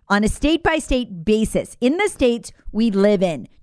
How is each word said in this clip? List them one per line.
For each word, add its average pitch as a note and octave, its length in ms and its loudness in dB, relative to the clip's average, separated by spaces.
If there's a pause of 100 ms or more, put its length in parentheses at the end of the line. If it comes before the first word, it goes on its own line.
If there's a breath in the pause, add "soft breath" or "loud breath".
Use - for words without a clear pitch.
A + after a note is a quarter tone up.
on G3+ 160 2
a A3 60 2
state-by-state C4+ 960 -2
basis, G#3+ 560 0
in C4+ 160 0
the G#4 100 0
states A#3+ 460 -2 (180 soft breath)
we A3+ 180 0
live G3 320 2
in, D#3 280 -4 (140)